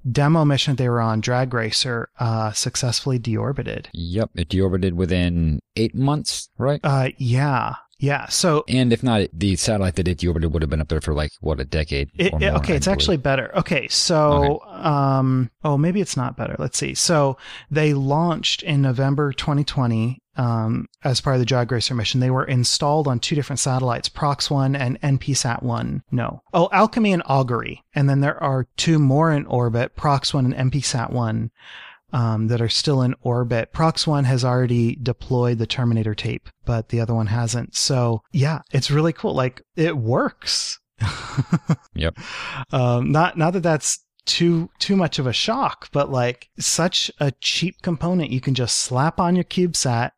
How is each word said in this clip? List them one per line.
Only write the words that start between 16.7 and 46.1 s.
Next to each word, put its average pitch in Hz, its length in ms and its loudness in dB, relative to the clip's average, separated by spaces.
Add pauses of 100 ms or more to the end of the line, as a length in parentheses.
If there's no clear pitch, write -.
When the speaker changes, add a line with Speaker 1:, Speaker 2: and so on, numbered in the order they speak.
Speaker 1:
see. 135 160 -4
So 143 440 2 (320)
they 151 240 2
launched 147 680 0
in 143 180 2
November 139 500 2
twenty 143 320 -2
twenty, 117 560 0 (160)
um, 117 520 -2 (160)
as 131 180 0
part 139 140 2
of 127 40 2
the 120 60 2
Drag 123 260 0
Racer 123 220 -2
mission. 120 260 0
They 127 80 2
were 127 160 0
installed 143 640 0
on 123 100 0
two - 160 -4
different 139 260 -4
satellites, 127 500 -2
Prox - 400 -2
One 139 260 2
and 131 240 -2
N 139 160 2
P 139 160 -2
sat 127 300 -2
One. 120 480 -4
No. 120 320 -2 (100)
Oh, 175 200 4
Alchemy 208 420 4
and 170 100 0
Augury. 123 580 0 (120)
And 139 160 4
then 139 100 4
there 139 220 2
are 135 240 0 (100)
two 160 220 2
more 151 340 4
in 147 140 0
orbit, 120 500 0
Prox 143 380 0
One 139 100 2
and 127 80 2
N 127 180 0
P 139 120 -2
sat - 320 -4
One, 113 360 -2 (640)
um, 110 360 0
that 120 120 0
are 117 80 0
still 135 320 0
in 127 220 2
orbit. 120 500 -2
Prox 160 340 0
One 143 180 2
has 127 200 2
already 120 520 2
deployed 123 600 -2
the 113 100 -2
Terminator 113 480 0
tape, - 360 -8 (160)
but 113 240 -2
the 117 100 0
other 117 140 0
one 113 140 0
hasn't. 117 460 -2
So, 120 560 0
yeah, 147 300 0 (100)
it's 139 200 0
really 156 240 2
cool. - 200 -4
Like, 127 280 -2 (120)
it 160 220 0
works. - 840 -2 (220)
<laughs> 107 80 0 (840)
Speaker 2:
Yep. 82 240 -2 (540)
Speaker 1:
Um, 123 380 2
not, 165 280 2
not 165 160 2
that 185 80 -2
that's 160 420 0 (220)
too, 170 420 2 (100)
too - 180 0
much 175 220 0
of 135 80 -2
a 120 60 0
shock, 226 600 -2
but, 143 180 0